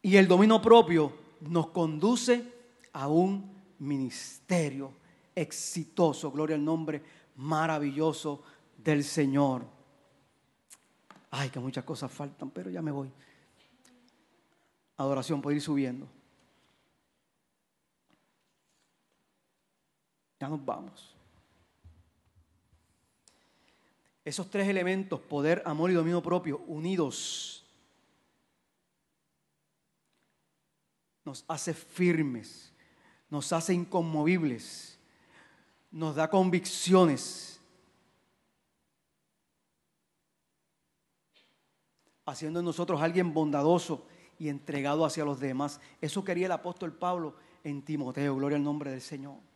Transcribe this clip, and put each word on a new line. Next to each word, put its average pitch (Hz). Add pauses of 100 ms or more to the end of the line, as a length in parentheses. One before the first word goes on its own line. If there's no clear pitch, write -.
Y 196
el 190
dominio 214
propio 175 (260)
nos 160
conduce 226 (420)
a 139
un 190 (280)
ministerio 139 (400)
exitoso. 156
Gloria 156
al 147
nombre 156 (320)
maravilloso 151 (340)
del 147
Señor. 139 (1700)
Ay, 139
que 131
muchas 127
cosas 139
faltan, 143
pero 185
ya 180
me 151
voy. 135 (1800)
Adoración, 139
puede 147
ir 143
subiendo. 139 (4000)
Ya 135
nos 147
vamos. - (3000)
Esos 175
tres 196
elementos, 190
poder, 151
amor 165
y -
dominio 170
propio, 170
unidos, 160 (3500)
nos 139
hace 160
firmes, 156 (560)
nos 147
hace 165
inconmovibles, 165 (920)
nos 160
da 160
convicciones, 180 (4000)
haciendo 156
en 175
nosotros 170
alguien 170
bondadoso 156 (320)
y 156
entregado 143
hacia 160
los 143
demás. 139 (220)
Eso 190
quería 185
el 180
apóstol 170
Pablo 175 (280)
en 143
Timoteo. 139
Gloria 143
al 143
nombre 139
del 131
Señor. 139 (180)